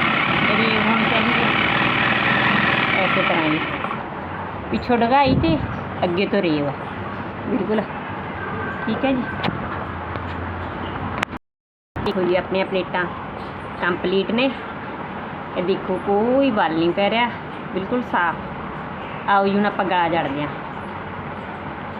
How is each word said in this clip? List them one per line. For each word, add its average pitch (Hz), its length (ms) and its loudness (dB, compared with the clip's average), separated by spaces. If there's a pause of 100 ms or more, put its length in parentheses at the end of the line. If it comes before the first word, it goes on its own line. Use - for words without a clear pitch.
(580)
ਰੇਵ 220 320 2
ਹੋਣੀ 220 200 4
ਚਾਹੀਦੀ 226 340 2
ਹੈ। - 60 2 (1500)
ਇਸੇ 180 180 2
ਤਰ੍ਹਾਂ 180 220 2
ਹੀ 156 160 2 (1120)
ਪਿੱਛੋਂ 240 260 2
ਡੂੰਘਾਈ 269 380 6
ਤੇ 320 220 4 (460)
ਅੱਗੇ 180 220 2
ਤੋਂ 202 160 4
ਰੇਵ 147 300 4 (760)
ਬਿਲਕੁਲ। 208 340 2 (1040)
ਠੀਕ 220 200 0
ਹੈ 262 60 4
ਜੀ, 254 120 0 (2750)
ਦੇਖੋ 196 160 0
ਜੀ, 180 140 2
ਆਪਣੀਆਂ 185 300 0
ਪਲੇਟਾਂ 180 400 -2 (760)
ਕੰਪਲੀਟ 185 500 0
ਨੇ। 247 200 4 (1080)
ਇਹ 180 60 0
ਦੇਖੋ, 185 420 0
ਕੋਈ 247 460 4
ਵਲ 180 220 2
ਨਹੀਂ 165 200 4
ਪੈ 202 160 4
ਰਿਹਾ, 226 200 2 (440)
ਬਿਲਕੁਲ 202 380 0
ਸਾਫ਼। 175 260 2 (920)
ਆਓ 196 180 6
ਜੀ, 196 80 4
ਹੁਣ 208 100 6
ਆਪਾਂ 202 200 2
ਗਲਾ 175 240 4
ਜੜਦੇ 147 320 0
ਹਾਂ। 147 80 -2 (1500)